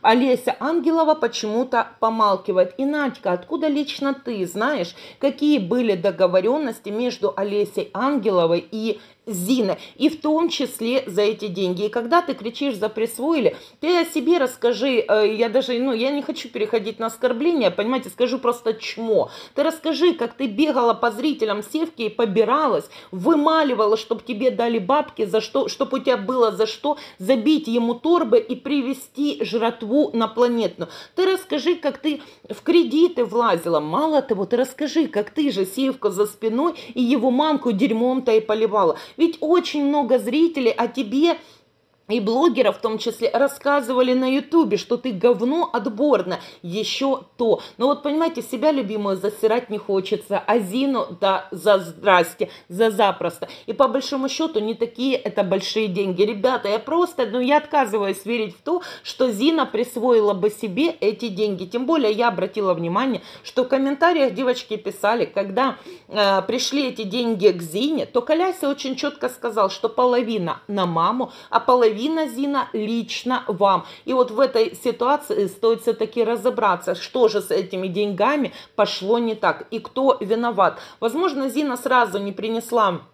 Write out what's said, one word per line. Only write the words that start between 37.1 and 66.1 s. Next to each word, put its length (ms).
мамку 400
дерьмом-то 600
и 80
поливала. 560
Ведь 260
очень 440
много 320
зрителей 540
о 160
тебе 500
и 100
блогеров 580
в 40
том 160
числе 360
рассказывали 800
на 120
Ютубе, 520
что 200
ты 140
говно 600
отборно, 680
ещё 600
то. 240
Но 100
вот, 160
понимаете, 380
себя 300
любимую 440
засирать 540
не 80
хочется, 680
а 140
Зину, 640
да, 300
за 280
здрасте, 720
за 240
запросто. 560
И 60
по 140
большому 400
счёту 320
не 140
такие 420
это 280
большие 440
деньги. 360
Ребята, 440
я 120
просто, 460
ну, 140
я 180
отказываюсь 680
верить 300
в 60
то, 200
что 280
Зина 340
присвоила 680
бы 160
себе 400
эти 400
деньги. 360
Тем 200
более 260
я 160
обратила 460
внимание, 480
что 200
в 60
комментариях 640
девочки 420
писали, 480
когда, 540
э, 320